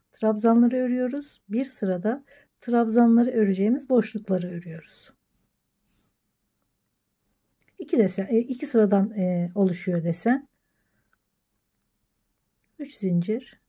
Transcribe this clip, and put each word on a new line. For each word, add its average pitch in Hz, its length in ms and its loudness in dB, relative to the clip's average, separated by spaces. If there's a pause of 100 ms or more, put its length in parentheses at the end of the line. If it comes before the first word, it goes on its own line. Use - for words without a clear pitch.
(120)
trabzanları 226 680 2
örüyoruz, 254 720 -4
bir 220 160 -2
sırada 202 580 -4 (380)
trabzanları 233 720 4
öreceğimiz 214 580 0
boşlukları 208 640 0
örüyoruz. 170 600 -14 (2750)
İki - 180 -4
desen, 190 320 0
e, 226 80 2
iki 247 280 -4
sıradan, 202 460 2
e, 180 440 -2
oluşuyor 180 480 0
desen. 226 440 -2 (2250)
Üç 269 160 -14
zincir. 190 720 -4